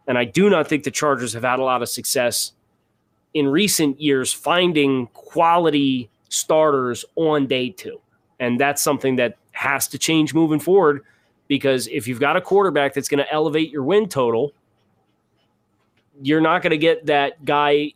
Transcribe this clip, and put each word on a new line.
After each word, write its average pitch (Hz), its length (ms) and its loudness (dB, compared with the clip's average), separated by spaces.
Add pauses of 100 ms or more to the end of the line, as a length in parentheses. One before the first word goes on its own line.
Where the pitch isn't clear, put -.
And 127 100 0
I 123 60 0
do 170 260 2
not 165 160 2
think 151 160 -2
the 139 80 -6
Chargers 123 440 -2
have 113 100 -8
had 127 160 0
a - 20 -2
lot 127 200 0
of 117 80 -6
success - 600 -4 (840)
in 147 120 0
recent 147 540 0
years 139 320 0
finding 147 760 0
quality 147 1000 0 (220)
starters 139 760 0 (120)
on 151 300 0
day 127 220 -2
two. - 320 -16 (400)
And 120 180 -2
that's 139 240 0
something 135 340 0
that 120 200 0 (160)
has 135 360 -4
to 135 100 -12
change 156 360 0
moving 156 240 2
forward, 160 460 2 (440)
because 135 400 0
if 104 200 -8
you've 123 100 -6
got 143 180 2
a 185 40 0
quarterback 175 540 2
that's 139 140 -4
gonna 139 220 0
elevate 156 400 0
your 143 140 -6
win 196 240 2
total, 127 440 0 (1700)
you're 147 180 2
not 160 220 2
gonna 165 160 0
get 160 280 0
that 143 380 0
guy 147 520 2